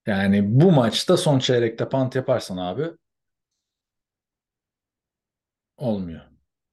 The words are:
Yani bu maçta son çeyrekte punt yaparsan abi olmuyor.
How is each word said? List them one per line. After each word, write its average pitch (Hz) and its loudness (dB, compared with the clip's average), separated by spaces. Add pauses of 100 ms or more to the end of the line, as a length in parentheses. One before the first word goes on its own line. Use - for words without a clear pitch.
Yani 101 2
bu 190 6
maçta 135 2
son 143 2
çeyrekte 117 0
punt 131 -2
yaparsan 120 -4
abi 92 -6 (3000)
olmuyor. 95 -6 (520)